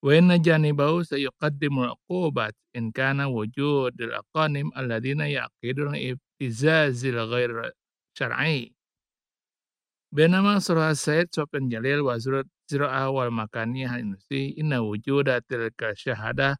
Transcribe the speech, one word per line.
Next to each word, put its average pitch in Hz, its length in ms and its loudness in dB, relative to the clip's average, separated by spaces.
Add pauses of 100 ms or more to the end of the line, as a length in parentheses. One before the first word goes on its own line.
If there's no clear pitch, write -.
وإن 170 380 8
جانبه 156 600 4
سيقدم 143 760 -2
العقوبات 123 760 -4 (200)
إن 113 140 -4
كان 135 300 0
وجود 131 800 -2
الأقانيم 143 800 -2
الذين 131 420 -2
يعقدون 139 760 -4
الابتزاز 131 1120 0
الغير 117 640 -2 (460)
شرعي. 127 560 -2 (1400)
بينما 190 440 4
صرح 165 240 2
السيد 156 520 2
سوفيان 143 340 -2
جليل 123 320 0
وزير 135 440 -2 (260)
الزراعة 135 380 -2
والمكانية 120 840 -4
الإندونيسي 123 640 -6
إن 156 160 0
وجود 123 680 0
تلك 117 420 -6
الشهادة 117 760 -2